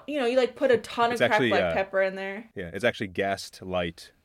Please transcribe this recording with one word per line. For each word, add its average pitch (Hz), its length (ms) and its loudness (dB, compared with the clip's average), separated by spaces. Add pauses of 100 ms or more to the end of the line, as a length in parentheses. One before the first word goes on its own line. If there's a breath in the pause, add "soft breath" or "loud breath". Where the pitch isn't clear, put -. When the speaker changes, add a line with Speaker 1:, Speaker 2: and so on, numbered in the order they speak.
Speaker 1:
You 302 140 -4
know, 247 40 0
you, 240 120 2
like, 254 180 2
put 262 160 2
a 233 60 6
ton - 300 0
of - 40 0
Speaker 2:
It's - 80 -2
Speaker 1:
cracked 127 140 4
Speaker 2:
actually, 135 160 4
Speaker 1:
black 139 140 4
Speaker 2:
uh, - 100 2
Speaker 1:
pepper 190 280 0
in 190 140 0
there." 196 400 -10
Speaker 2:
Yeah, 87 180 -8
it's 101 120 -2
actually 113 220 -2
gassed 98 540 -4
light. 90 500 -4 (140)